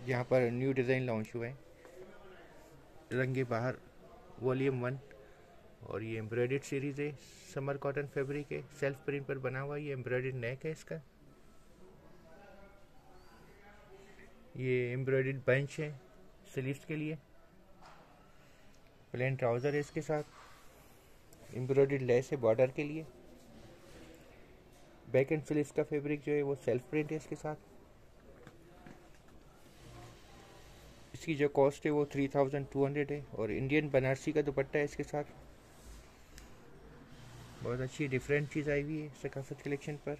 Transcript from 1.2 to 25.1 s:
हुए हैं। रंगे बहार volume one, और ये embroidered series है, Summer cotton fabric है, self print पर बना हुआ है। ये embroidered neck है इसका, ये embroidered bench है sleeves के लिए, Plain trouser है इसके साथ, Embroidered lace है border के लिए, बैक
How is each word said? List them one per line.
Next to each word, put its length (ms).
हुए 120
हैं। 100
रंगे 320
बहार 320
volume 420
one, 180
और 180
ये 140
embroidered 460
series 360
है, 120
Summer 240
cotton 320
fabric 420
है, 100
self 260
print 220
पर 120
बना 220
हुआ 140
है। 80
ये 100
embroidered 440
neck 280
है 60
इसका, 300
ये 200
embroidered 560
bench 320
है 100
sleeves 320
के 100
लिए, 220
Plain 220
trouser 380
है 60
इसके 240
साथ, 200
Embroidered 480
lace 280
है 80
border 320
के 120
लिए, 220
बैक 240